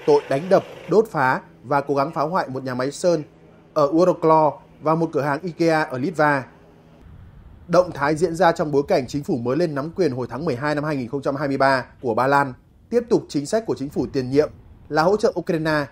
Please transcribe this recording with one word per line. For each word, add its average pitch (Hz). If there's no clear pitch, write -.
tội 147
đánh 147
đập, 185
đốt 208
phá 139
và 139
cố 139
gắng 139
phá 160
hoại 160
một 131
nhà 127
máy 131
sơn 165
ở 143
Wrocław 160
và 156
một 165
cửa 143
hàng 143
ikea 160
ở 131
Litva. 147
Động 175
thái 143
diễn 165
ra 170
trong 160
bối 139
cảnh 139
chính 143
phủ 156
mới 120
lên 165
nắm 143
quyền 170
hồi 123
tháng 127
mười 143
hai 147
năm 147
hai 156
nghìn 123
không 143
trăm 139
hai 143
mươi 135
ba 135
của 120
Ba 120
Lan 139
tiếp 233
tục 170
chính 147
sách 226
của 139
chính 135
phủ 139
tiền 127
nhiệm 143
là 156
hỗ 196
trợ 208
Ukraine 156